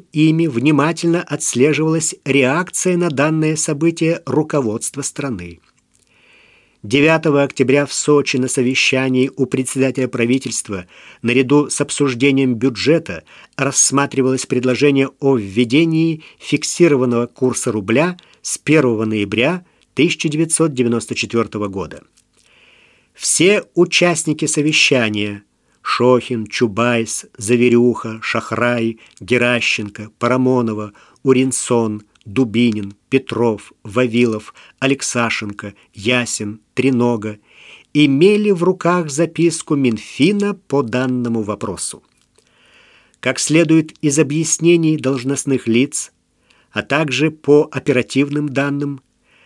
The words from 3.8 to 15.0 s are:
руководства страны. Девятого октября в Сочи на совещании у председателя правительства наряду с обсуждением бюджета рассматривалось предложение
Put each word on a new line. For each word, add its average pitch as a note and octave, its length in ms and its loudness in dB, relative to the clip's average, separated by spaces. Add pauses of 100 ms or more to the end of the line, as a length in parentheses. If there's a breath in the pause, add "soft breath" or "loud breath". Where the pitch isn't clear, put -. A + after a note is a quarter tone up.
руководства C#3 760 -2
страны. F2+ 580 -8 (1200 soft breath)
Девятого D3 600 2
октября C#3 420 0
в - 80 -10
Сочи C#3+ 440 0
на B2+ 100 0
совещании C3 880 0
у C3 120 0
председателя C3 600 -2
правительства A#2 800 -4 (360 loud breath)
наряду C3 480 2
с - 120 -4
обсуждением C3+ 760 0
бюджета A2+ 680 -2 (340 loud breath)
рассматривалось C3+ 880 0
предложение B2+ 640 2 (100)